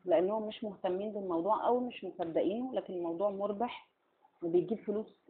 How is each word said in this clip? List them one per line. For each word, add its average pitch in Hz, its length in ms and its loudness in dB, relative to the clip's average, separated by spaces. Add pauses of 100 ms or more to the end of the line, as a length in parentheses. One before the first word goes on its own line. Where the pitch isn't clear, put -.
لانهم 190 420 4
مش 214 160 -8
مهتمين 196 500 -4
بالموضوع 190 540 0
او 240 120 4
مش 247 240 -4
مصدقينه. 180 680 0
لكن 190 200 -4
الموضوع 175 360 0
مربح 202 580 -4 (560)
وبيجيب 175 360 2
فلوس 214 380 -6 (120)